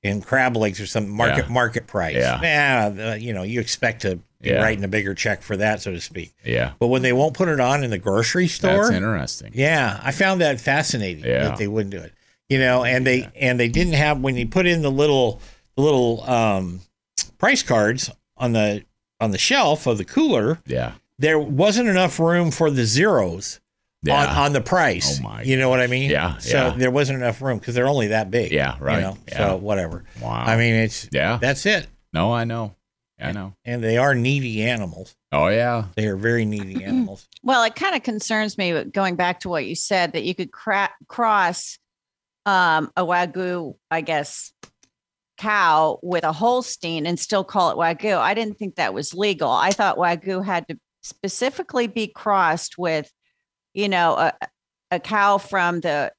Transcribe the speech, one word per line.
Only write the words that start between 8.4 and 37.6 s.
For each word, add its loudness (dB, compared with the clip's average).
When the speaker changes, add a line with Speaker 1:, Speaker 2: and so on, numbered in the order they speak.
Speaker 1:
store. 2
Speaker 2:
That's 4
interesting. -4
Speaker 1:
Yeah. 2
I -4
found 2
that 2
fascinating -2
Speaker 2:
Yeah. 2
Speaker 1:
that -2
they -2
wouldn't -2
do -10
it. -18
You 2
know, 4
and 2
they, 4
Speaker 2:
Yeah. -10
Speaker 1:
and 0
they 4
didn't 2
have, 2
when 0
you -2
put 2
in 2
the 0
little, 2
the 2
little, 2
um, 0
price 2
cards 2
on 0
the, 0
on 0
the -2
shelf 2
of 2
the -4
cooler, 2
Speaker 2:
Yeah. -4
Speaker 1:
there 4
wasn't 2
enough 2
room 4
for 2
the 2
zeros 0
Speaker 2:
Yeah. 4
Speaker 1:
on, 2
on 4
the 2
price. 0
Speaker 2:
Oh, -6
my -10
Speaker 1:
You 2
know 4
what 4
I 4
Speaker 2:
gosh. 0
Speaker 1:
mean? 0
Speaker 2:
Yeah, 0
Speaker 1:
So 0
Speaker 2:
yeah. -2
Speaker 1:
there 2
wasn't 0
enough -2
room -2
'cause -8
they're 2
only 2
that 0
big, 0
Speaker 2:
Yeah, 0
Speaker 1:
you -12
Speaker 2:
right. 0
Speaker 1:
know? -4
Speaker 2:
Yeah. -10
Speaker 1:
So 0
whatever. -4
Speaker 2:
Wow. -6
Speaker 1:
I 4
mean, 2
it's, -2
Speaker 2:
Yeah. 0
Speaker 1:
that's -2
it. 0
Speaker 2:
No, 2
I -2
know. -6
I -6
know. -10
Speaker 1:
And -6
they 2
are 4
needy 0
animals. -6
Speaker 2:
Oh, 2
yeah. 0
Speaker 1:
They -2
are -2
very 0
needy -6
Speaker 3:
<clears throat> -
Speaker 1:
animals. -4
Speaker 3:
Well, 2